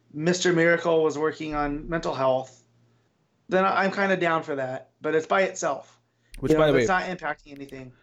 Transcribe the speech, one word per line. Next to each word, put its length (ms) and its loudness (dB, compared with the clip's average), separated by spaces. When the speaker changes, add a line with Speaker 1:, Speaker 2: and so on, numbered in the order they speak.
Speaker 1:
Mister 380 0
Miracle 520 4
was 140 0
working 360 -4
on 340 -4
mental 260 -4
health, 480 -2
then 160 2
I, 200 2
I'm 80 0
kinda 240 0
down 260 0
for 140 -6
that. 340 -8
But 120 -2
it's 120 2
by 160 2
itself. 580 -6
Speaker 2:
Which, 120 2
Speaker 1:
You 60 4
Speaker 2:
by 80 6
Speaker 1:
know, 60 4
Speaker 2:
the 60 4
Speaker 1:
it's 100 2
Speaker 2:
way, 180 0
Speaker 1:
not 120 -8
impacting 360 -10
anything. 380 -16